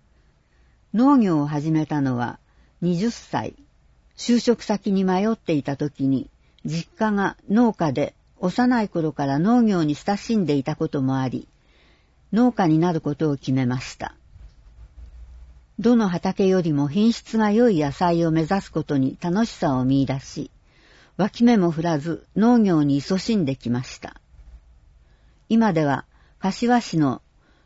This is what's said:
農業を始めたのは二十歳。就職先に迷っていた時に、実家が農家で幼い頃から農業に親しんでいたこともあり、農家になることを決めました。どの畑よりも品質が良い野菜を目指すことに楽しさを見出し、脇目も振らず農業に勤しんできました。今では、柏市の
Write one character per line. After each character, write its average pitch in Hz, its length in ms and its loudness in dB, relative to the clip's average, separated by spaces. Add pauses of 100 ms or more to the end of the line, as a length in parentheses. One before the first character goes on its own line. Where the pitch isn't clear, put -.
(920)
農 262 240 4
業 175 240 4
を 143 60 -2
始 151 240 -2
め 156 140 0
た 151 160 -2
の 131 160 0
は 120 200 -6 (440)
二 175 160 0
十 220 120 -2
歳。 - 460 -8 (640)
就 233 200 0
職 233 240 -2
先 202 280 -4
に 190 140 0
迷 185 260 0
っ 220 60 -4
て - 160 -4
い 143 100 -2
た 139 140 -6
時 139 300 -4
に、 135 220 -2 (360)
実 160 320 -8
家 220 160 -2
が 196 240 -2 (120)
農 226 220 2
家 151 220 -2
で 143 200 -4 (280)
幼 247 400 0
い 202 80 -4
頃 160 240 -2
か 143 120 -4
ら 139 140 0
農 233 240 4
業 190 200 2
に 147 120 -2
親 202 220 -4
し - 180 -4
ん 196 100 0
で 147 100 0
い 135 80 -2
た 156 120 -4
こ 160 140 -4
と 143 120 -4
も 131 180 0
あ 131 80 -2
り、 123 200 -8 (880)
農 240 180 4
家 190 160 0
に 156 120 4
な 175 120 2
る 160 80 -2
こ 147 160 -4
と 156 160 0
を 139 60 -2
決 131 160 -4
め 131 120 0
ま 123 140 -2
し - 180 -16
た。 - 180 -12 (1600)
ど 233 160 4
の 220 140 2
畑 185 380 -2
よ 185 140 2
り 160 120 0
も 143 160 0
品 208 240 2
質 - 240 -6
が 214 140 2
良 233 180 4
い 175 100 2
野 139 140 -2
菜 170 320 2
を 160 60 0
目 160 100 2
指 190 200 -2
す - 100 -16
こ 156 120 -4
と 147 140 -2
に 131 240 0
楽 185 240 0
し - 60 -8
さ 143 260 -2
を 127 80 0
見 135 200 2
出 135 140 -4
し、 - 320 -14 (640)
脇 214 300 0
目 240 100 6
も 175 160 2
振 156 120 -6
ら 165 160 0
ず 160 260 -10 (100)
農 233 240 4
業 175 240 4
に 143 180 0
勤 190 180 -2
し 226 160 -2
ん 180 100 0
で 135 100 -4
き - 140 -10
ま 123 140 -2
し - 160 -18
た。 - 200 -18 (1300)
今 226 240 4
で 156 140 2
は、 139 200 -2 (340)
柏 233 420 0
市 - 160 -4
の 139 240 0 (440)